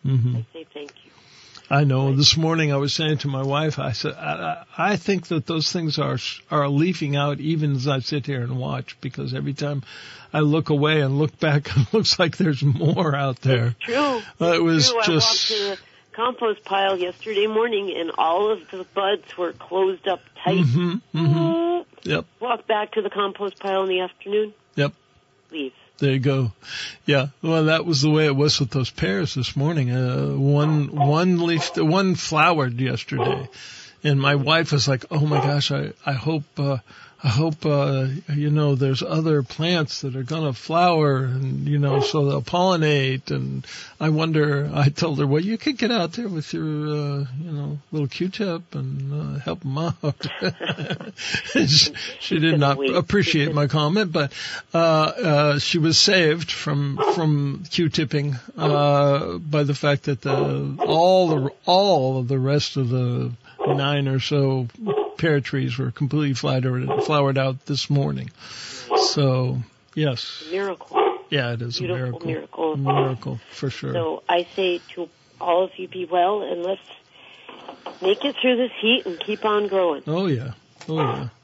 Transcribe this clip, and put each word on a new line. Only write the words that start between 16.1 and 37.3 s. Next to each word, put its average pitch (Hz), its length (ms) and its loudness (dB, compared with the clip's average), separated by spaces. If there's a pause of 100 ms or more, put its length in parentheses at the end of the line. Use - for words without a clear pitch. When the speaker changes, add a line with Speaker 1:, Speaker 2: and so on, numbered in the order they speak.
Speaker 2:
compost 226 520 -2
pile 196 320 0
yesterday 196 520 -2
morning, 214 480 0
and 165 220 -4
all 180 340 2
of 175 180 -8
the 185 140 -10 (100)
buds 196 420 -2
were 175 160 -4
closed 190 540 -2
up 185 140 -2 (240)
tight. 180 140 2
Speaker 1:
Mm-hmm, 170 320 2 (280)
mm-hmm. 165 80 2
Speaker 2:
Mm-hmm. 330 840 0
Speaker 1:
Yep. 160 160 -2 (120)
Speaker 2:
Walked 233 300 -4
back 214 240 0
to 220 100 -2
the 202 80 -4
compost 196 480 -4
pile 190 240 0
in 190 60 0
the 185 120 0
afternoon. 208 540 -4 (220)
Speaker 1:
Yep. 143 160 0 (580)
Speaker 2:
Leaves. 143 240 -10 (240)
Speaker 1:
There 143 140 2
you 135 80 2
go. 131 320 2 (540)
Yeah. 139 220 2 (120)
Well, 160 240 2
that 160 220 2
was 147 160 0
the 151 80 4
way 156 160 4
it 139 100 2
was 143 240 2
with 135 100 0
those 131 200 -2
pears 185 440 -2
this - 220 -4
morning. 143 340 0
Uh, 127 460 0
one, 143 580 2
one 160 460 4
leaf, 170 380 0
one 180 380 4
flowered 151 600 2
yesterday. - 720 -2 (560)
And 143 160 4
my 139 140 4
wife 156 380 2
was 139 140 2
like, 135 240 0
"Oh 151 160 2
my 147 140 2
gosh, 143 320 0
I, 143 200 -4 (120)
I 143 80 -2
hope, 147 320 -2 (140)
uh, 139 180 0 (480)
I 147 40 4
hope, 156 360 2